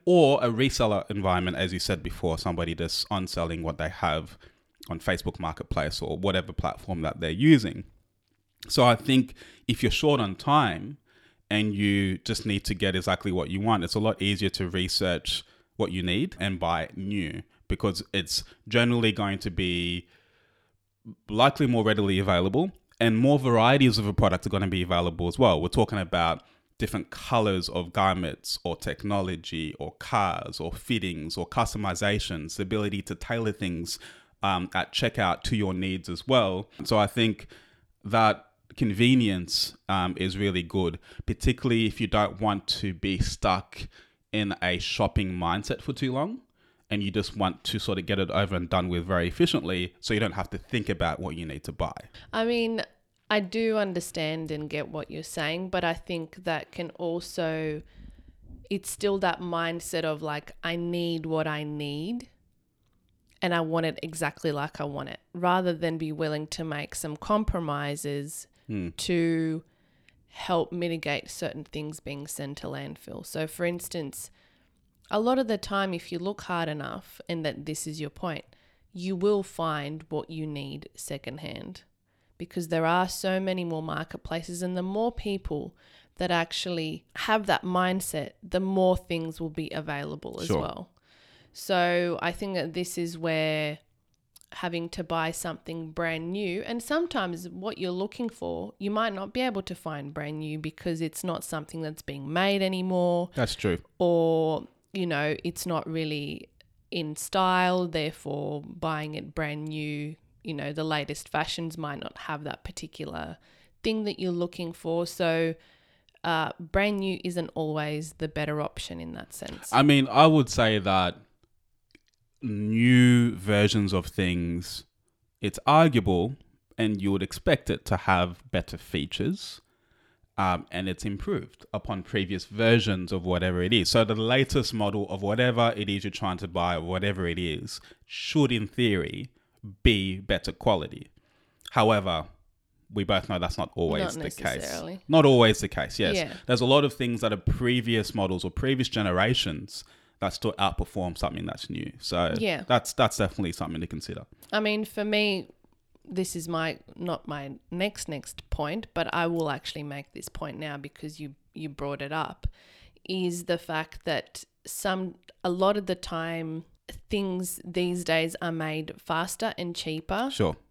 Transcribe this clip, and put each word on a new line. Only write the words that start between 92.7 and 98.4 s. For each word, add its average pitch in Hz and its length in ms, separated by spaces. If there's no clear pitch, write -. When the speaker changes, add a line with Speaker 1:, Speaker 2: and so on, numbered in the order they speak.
Speaker 2:
this 175 240
is 170 200
where 156 640
having 170 340
to - 140
buy 160 280
something 165 600
brand 165 400
new, 190 320
and 233 200
sometimes 202 640
what 185 300
you're 180 140
looking 202 380
for, 170 500